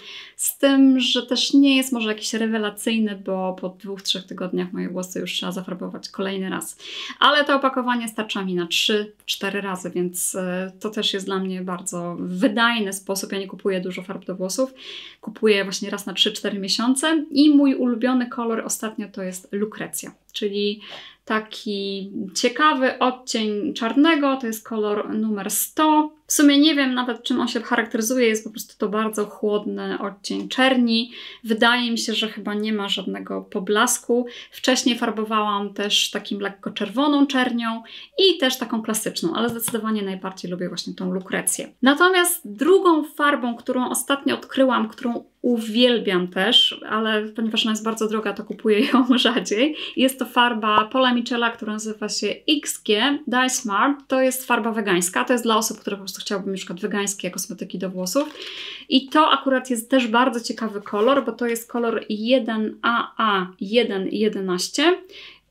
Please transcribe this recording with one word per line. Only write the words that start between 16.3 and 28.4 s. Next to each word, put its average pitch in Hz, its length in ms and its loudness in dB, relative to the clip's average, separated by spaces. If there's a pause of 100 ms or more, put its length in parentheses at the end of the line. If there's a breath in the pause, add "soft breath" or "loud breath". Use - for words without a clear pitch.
cztery 202 280 -4
miesiące 262 720 2
i 302 180 6
mój 277 260 8
ulubiony 247 520 2
kolor 233 380 -2
ostatnio 214 460 -6
to 202 120 -8
jest 185 280 -10
lukrecja, 202 600 -6 (220)
czyli 208 480 -2 (440 loud breath)
taki 196 840 -4 (240)
ciekawy 262 640 2
odcień 214 720 -2
czarnego, 277 640 2
to 254 100 -6
jest 220 200 -8
kolor 208 460 -2
numer 208 380 -2
sto. 302 600 2 (160)
W - 60 -2
sumie 285 260 8
nie 302 160 6
wiem 262 180 2
nawet, 247 300 -4
czym 240 180 0
on 240 60 0
się 233 140 -2
charakteryzuje, 233 640 0
jest 220 160 0